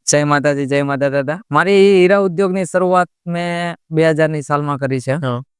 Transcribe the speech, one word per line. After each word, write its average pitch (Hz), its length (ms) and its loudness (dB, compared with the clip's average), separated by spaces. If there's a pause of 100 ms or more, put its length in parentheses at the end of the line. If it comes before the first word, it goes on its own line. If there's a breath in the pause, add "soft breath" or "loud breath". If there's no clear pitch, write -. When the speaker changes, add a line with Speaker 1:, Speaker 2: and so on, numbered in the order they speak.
(120)
Speaker 1:
જય 147 140 2
માતાજી, 143 400 0
જય 143 180 0
માતા 139 260 -2
દાદા. 139 300 -4 (120)
મારી 196 420 4
હીરા 185 240 4
ઉદ્યોગની 190 480 -2
શરૂઆત 180 440 0 (180)
મેં 175 480 -6 (160)
બે 160 180 2
હજારની 156 320 0
સાલમાં 147 360 -2
કરી 131 220 -2
છે. 131 120 -6
Speaker 2:
હા. 131 300 -4 (180)